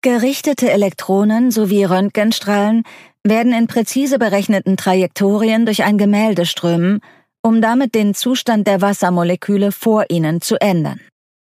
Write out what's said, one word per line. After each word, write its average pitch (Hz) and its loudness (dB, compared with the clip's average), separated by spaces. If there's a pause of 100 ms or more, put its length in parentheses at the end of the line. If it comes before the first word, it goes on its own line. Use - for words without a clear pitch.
„Gerichtete 247 0
Elektronen 202 0
sowie 208 0
Röntgenstrahlen 208 0 (400)
werden 226 2
in 226 2
präzise 254 -2
berechneten 196 0
Trajektorien 202 0
durch 208 -2
ein 208 2
Gemälde 202 2
strömen, 170 -2 (420)
um 226 2
damit 233 0
den 208 0
Zustand 240 -2
der 196 0
Wassermoleküle 190 0
vor 214 0
ihnen 165 -2
zu - -2
ändern.“ 160 0 (440)